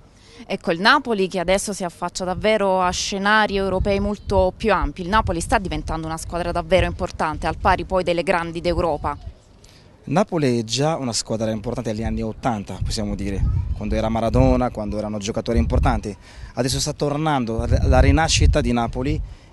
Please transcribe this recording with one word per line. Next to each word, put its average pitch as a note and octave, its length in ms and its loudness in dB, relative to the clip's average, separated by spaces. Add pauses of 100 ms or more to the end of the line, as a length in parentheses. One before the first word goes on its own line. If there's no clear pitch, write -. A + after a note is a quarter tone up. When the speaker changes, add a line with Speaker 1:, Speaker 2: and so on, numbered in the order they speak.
(460)
Speaker 1:
Ecco, - 240 -4
il E3+ 100 -2
Napoli A3+ 460 2
che F3+ 140 -4
adesso F#3+ 320 0
si F#3+ 100 -6
affaccia F3 420 -6
davvero F#3+ 560 2
a F3+ 100 2
scenari G3+ 640 2
europei G3 420 0
molto G3+ 580 0
più G#3+ 160 0
ampi. D3+ 300 0
Il E3+ 60 -6
Napoli G3+ 320 2
sta A#3 180 0
diventando D#3+ 480 -4
una D#3+ 100 -6
squadra F3 360 -4
davvero F3 340 2
importante, E3+ 600 -4
al D#3+ 100 -4
pari F3+ 260 2
poi F#3 200 -2
delle E3+ 180 0
grandi E3+ 380 -2
d'Europa. D#3+ 580 -2 (880)
Speaker 2:
Napoli D3 520 2
è A2+ 60 -2
già C3+ 320 -2
una B2 180 -4
squadra A2 360 -2
importante A2+ 400 -6
negli A2 140 -4
anni A2 160 -2
ottanta, G#2+ 640 -4
possiamo G#2 300 -4
dire, G2 280 -2 (320)
quando G#2+ 200 -4
era A2 160 0
Maradona, A#2+ 600 2
quando G#2 280 -6
erano G#2+ 180 -6
giocatori A2 420 -4
importanti. A#2 560 0 (420)
Adesso B2+ 220 -2
sta C#3+ 140 -4
tornando C#3 720 -2
la B2 340 6
rinascita D3 600 6
di A#2+ 120 0
Napoli B2 460 -2 (340)